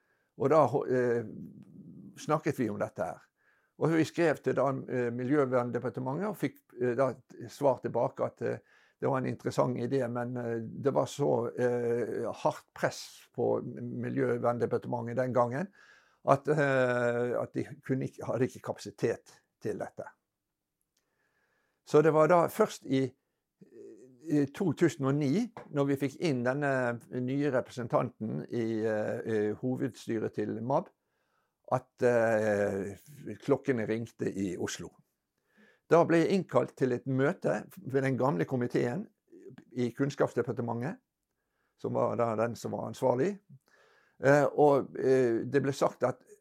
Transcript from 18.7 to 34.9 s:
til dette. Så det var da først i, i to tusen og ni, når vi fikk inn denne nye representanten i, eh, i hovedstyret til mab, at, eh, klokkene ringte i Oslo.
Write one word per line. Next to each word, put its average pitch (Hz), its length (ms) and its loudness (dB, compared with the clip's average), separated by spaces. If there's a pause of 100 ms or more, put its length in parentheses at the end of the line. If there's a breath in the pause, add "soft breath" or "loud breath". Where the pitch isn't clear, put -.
til 107 180 -6
dette. - 260 -10 (1800)
Så 151 180 6
det 156 120 6
var 156 160 6
da 170 160 6
først - 400 0
i, 135 160 0 (1300)
i 147 140 2 (100)
to 185 180 0
tusen 139 320 2
og 135 140 2
ni, 156 300 2 (260)
når 139 160 2
vi 143 60 0
fikk 143 240 -4
inn 131 260 0
denne 131 540 0 (100)
nye 135 400 -2
representanten 123 1000 -2
i, 117 180 -2 (200)
eh, 110 400 -2
i 107 320 0
hovedstyret 120 720 -4
til 107 300 -4
mab, 139 260 -2 (840)
at, - 340 -2
eh, 107 880 2 (480)
klokkene 127 460 2
ringte 110 420 -4
i 95 260 -4
Oslo. - 360 -8 (960 soft breath)